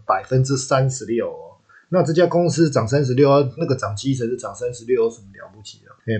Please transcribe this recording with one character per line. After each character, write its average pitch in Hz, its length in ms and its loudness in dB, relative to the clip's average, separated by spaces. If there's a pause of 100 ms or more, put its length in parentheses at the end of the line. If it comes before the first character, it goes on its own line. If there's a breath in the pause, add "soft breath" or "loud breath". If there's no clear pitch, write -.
百 95 200 -2
分 131 160 2
之 135 140 0
三 131 320 0
十 131 160 -6
六 107 240 -4
哦。 - 300 -14 (320 soft breath)
那 180 120 2
这 - 80 -2
家 170 160 4
公 175 220 2
司 160 220 2
涨 113 180 0
三 143 160 2
十 127 80 -2
六 139 180 6
啊， 139 160 4 (120)
那 165 80 -4
个 139 100 0
涨 104 180 -6
七 135 200 -2
成 123 120 -2
是 123 120 -4
涨 101 160 -10
三 123 180 -6
十 117 140 -18
六， 117 180 2
有 113 60 0
什 113 100 -12
么 101 140 -20
了 - 200 -20
不 107 80 -20
起 - 220 -20
的？ - 60 -20 (200)
哎， 110 100 -2